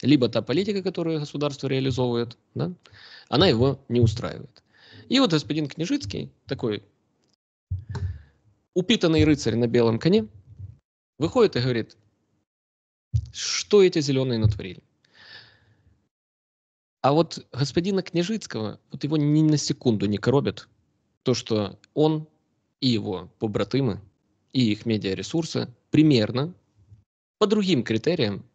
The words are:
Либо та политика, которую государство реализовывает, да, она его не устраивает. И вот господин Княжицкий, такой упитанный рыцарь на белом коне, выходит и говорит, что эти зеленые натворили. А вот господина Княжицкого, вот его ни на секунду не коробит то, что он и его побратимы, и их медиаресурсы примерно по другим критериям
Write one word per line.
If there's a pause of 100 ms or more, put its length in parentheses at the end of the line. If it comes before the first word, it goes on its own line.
Либо
та
политика,
которую
государство
реализовывает, (180)
да, (560)
она
его (100)
не
устраивает. (460)
И
вот
господин
Княжицкий, (160)
такой (1900)
упитанный
рыцарь
на
белом
коне, (920)
выходит
и
говорит, (1400)
что
эти
зеленые
натворили. (2250)
А
вот
господина
Княжицкого, (140)
вот
его
ни
на
секунду
не
коробит (540)
то,
что (160)
он (540)
и
его
побратимы, (520)
и
их
медиаресурсы (220)
примерно (840)
по
другим
критериям (100)